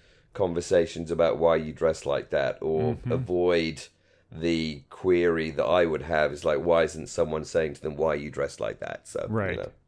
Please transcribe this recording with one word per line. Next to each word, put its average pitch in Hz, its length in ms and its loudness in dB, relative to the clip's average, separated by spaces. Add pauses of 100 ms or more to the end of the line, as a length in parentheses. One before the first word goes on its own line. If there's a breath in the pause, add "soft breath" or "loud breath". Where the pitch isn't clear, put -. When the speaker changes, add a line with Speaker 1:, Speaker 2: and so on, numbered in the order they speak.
(320 soft breath)
Speaker 1:
conversations 85 800 0
about 82 260 2
why 80 200 4
you 78 180 -4
dress 80 320 0
like 69 240 -2
that, 69 320 0
or 78 320 0
Speaker 2:
Mm-hmm. - 180 -6
Speaker 1:
avoid 87 720 0 (500)
the 80 560 -2
query 85 640 2
that 73 160 -2
I 87 180 4
would 78 180 -2
have 76 300 2
is, 73 120 -12
like, 76 200 2
why 82 200 4
isn't 78 240 -6
someone 78 360 -2
saying 78 300 -2
to - 80 -18
them, 76 140 -6
"Why 76 180 2
you 73 160 -6
dress 69 300 -6
like 55 200 -6
that?" - 260 -10
So, - 220 -6
you 107 80 -4
Speaker 2:
Right. 98 220 -2
Speaker 1:
know, - 120 -8 (180)